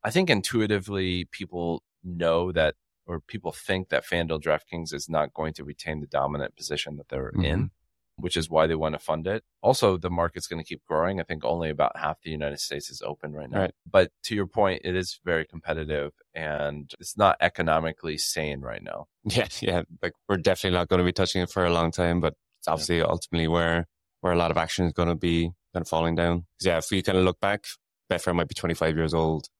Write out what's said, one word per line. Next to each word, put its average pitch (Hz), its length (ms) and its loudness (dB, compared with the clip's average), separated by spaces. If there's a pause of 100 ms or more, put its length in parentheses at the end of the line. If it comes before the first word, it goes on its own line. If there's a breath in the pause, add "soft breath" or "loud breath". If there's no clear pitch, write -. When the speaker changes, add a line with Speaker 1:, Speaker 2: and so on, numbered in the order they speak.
Speaker 1:
I 110 80 -2
think 175 180 4
intuitively 101 960 0
people 85 560 -4 (220)
know 85 480 0
that, 78 240 2 (320)
or 85 120 -6
people 87 320 -8
think 95 380 -4
that 73 160 0
FanDuel 80 360 -2
DraftKings 78 520 -2
is 71 160 -10
not 78 240 0
going 78 200 -4
to 76 100 -14
retain 76 360 -8
the 73 80 -10
dominant 71 480 -2
position 73 420 -8
that 69 120 -18
they're 67 220 -6
Speaker 2:
Mm-hmm. - 140 0
Speaker 1:
in, 78 260 0 (460)
which 90 200 -4
is 80 120 -2
why 80 180 6
they 82 80 2
wanna 78 240 -2
fund 80 280 -4
it. 107 160 -4 (200)
Also, 110 340 4
the 87 140 -4
market's 85 360 -2
gonna 82 160 -8
keep - 220 -14
growing. 85 340 0
I 82 40 -4
think 80 200 -6
only 80 280 0
about 73 260 0
half 76 240 -4
the - 80 -12
United 73 300 -4
States - 320 -8
is - 100 -14
open 73 320 -10
right 73 160 -10
now. 95 120 0
Speaker 2:
Right. 92 120 -2 (160)
Speaker 1:
But 92 220 6 (140)
to 110 100 -4
your 101 120 0
point, 98 380 2
it 92 100 0
is 92 300 -4
very 82 200 0
competitive 78 680 -4 (240)
and 73 640 -4
it's - 180 -12
not 101 240 6
economically 80 760 0
sane 76 420 -4
right 53 220 -10
now. 50 320 -12
Speaker 2:
<laughs> - 100 -20
Yeah, 101 220 2 (120)
yeah. 87 220 0 (220)
Like, 87 100 -4 (160)
we're 98 80 4
definitely 90 400 2
not 87 100 0
gonna 90 160 4
be 87 100 2
touching 92 280 0
it 90 80 -2
for 92 160 2
a 87 80 4
long 85 180 4
time, 85 300 2
but 78 120 2 (260)
it's - 80 -6
Speaker 1:
Yeah. 78 60 2
Speaker 2:
obviously 82 280 2
ultimately 82 460 0
where, 85 400 2 (340)
where 90 120 2
a 85 40 4
lot 85 140 4
of 80 60 2
action 82 280 0
is 80 80 0
gonna 85 220 2
be 85 360 0 (220)
kind 87 80 -2
of 82 60 -8
falling 82 280 2
down. 85 300 2 (140)
'Cause, - 80 -8
yeah, 85 100 4
if 80 140 -4
we 95 100 0
kinda 92 200 4
look 92 180 2
back, 101 260 0 (460)
Betfair 87 240 0
might 85 120 2
be - 80 -12
twenty-five 82 400 0
years 80 180 0
old. 80 340 0 (120)